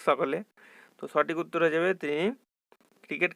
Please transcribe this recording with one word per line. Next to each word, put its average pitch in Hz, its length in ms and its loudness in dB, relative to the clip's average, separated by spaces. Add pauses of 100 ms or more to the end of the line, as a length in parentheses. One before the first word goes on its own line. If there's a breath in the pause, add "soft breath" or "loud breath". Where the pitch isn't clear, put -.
সকলে। 139 320 2 (580 soft breath)
তো - 60 -14 (100)
সঠিক 156 300 0
উত্তর 165 200 -4
হয়ে 160 140 4
যাবে 175 120 2 (120)
তিনি 147 180 -2 (840)
ক্রিকেট 170 300 -2